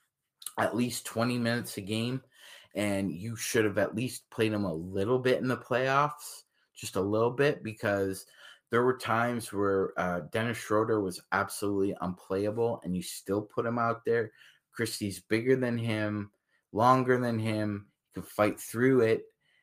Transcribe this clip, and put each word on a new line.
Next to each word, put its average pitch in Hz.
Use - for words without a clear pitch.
at 104
least 120
twenty 123
minutes 117
a -
game, 113
and 98
you 101
should 110
have 101
at 101
least 123
played 110
him 104
a 87
little 95
bit 127
in 127
the 120
playoffs, 135
just -
a 95
little 110
bit, 139
because 101
there 120
were 127
times 117
where, 98
uh, 87
Dennis 113
Schroeder 110
was 92
absolutely 101
unplayable, 104
and 90
you 90
still -
put 117
him 117
out 117
there. 117
Christie's 107
bigger 117
than 120
him, 107
longer 127
than 117
him, 107
he -
could -
fight 104
through 127
it. 110